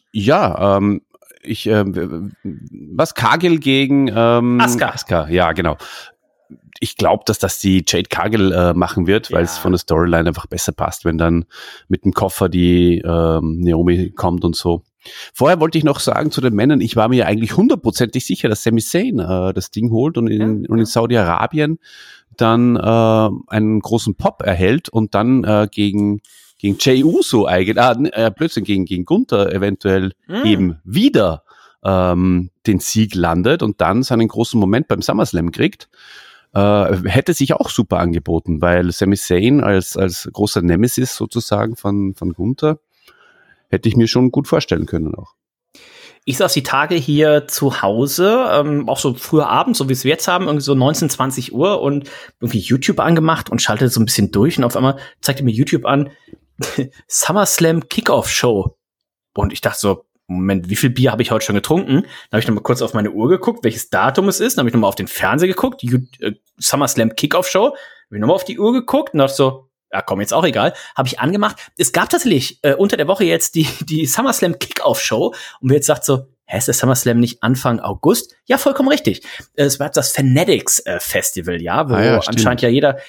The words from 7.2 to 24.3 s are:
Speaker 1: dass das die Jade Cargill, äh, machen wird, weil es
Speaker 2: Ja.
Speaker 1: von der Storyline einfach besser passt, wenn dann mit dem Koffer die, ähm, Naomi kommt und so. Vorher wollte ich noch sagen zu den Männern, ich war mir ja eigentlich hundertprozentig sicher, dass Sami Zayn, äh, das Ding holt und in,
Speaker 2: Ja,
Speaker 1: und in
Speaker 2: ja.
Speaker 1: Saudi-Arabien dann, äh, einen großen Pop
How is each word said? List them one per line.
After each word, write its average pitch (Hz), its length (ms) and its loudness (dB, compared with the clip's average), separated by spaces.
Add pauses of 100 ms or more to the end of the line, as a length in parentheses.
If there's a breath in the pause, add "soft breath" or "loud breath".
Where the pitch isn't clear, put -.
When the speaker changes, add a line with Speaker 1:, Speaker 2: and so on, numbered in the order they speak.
Speaker 1:
dass 107 140 -2
das - 200 -4
die 95 260 2
Jade - 240 -2
Cargill, 98 440 0
äh, 87 200 2
machen 87 340 0
wird, 104 240 0
weil 82 120 2
es - 140 -6
Speaker 2:
Ja. - 40 -12
Speaker 1:
von 92 120 0
der 87 60 2
Storyline 82 500 0
einfach - 180 -8
besser - 240 -6
passt, - 340 -6
wenn 82 120 0
dann 82 280 2 (440 loud breath)
mit 92 160 -2
dem 92 80 2
Koffer 95 360 0
die, 87 560 4
ähm, 82 540 0
Naomi 87 520 2
kommt 87 340 -4
und 85 100 0
so. 87 280 -2 (500 loud breath)
Vorher 165 260 2
wollte 160 180 0
ich 151 60 0
noch 147 160 0
sagen - 320 -2
zu - 80 -6
den 127 140 2
Männern, 123 260 4
ich 113 160 -2
war 113 140 2
mir 127 80 4
ja 110 80 2
eigentlich 110 320 -2
hundertprozentig 131 680 0
sicher, - 240 -2
dass 104 140 -2
Sami 113 180 2
Zayn, 185 380 -2
äh, 92 340 -2
das 95 160 -6
Ding 113 220 -2
holt 135 260 0
und 117 100 0
in, 107 120 0 (240)
Speaker 2:
Ja, - 60 -8
Speaker 1:
und 113 80 0
in - 20 -
Speaker 2:
ja. 110 60 4
Speaker 1:
Saudi-Arabien 120 920 0 (600 loud breath)
dann, 117 400 4
äh, 110 520 4 (180)
einen 107 340 0
großen 110 340 -2
Pop - 280 -4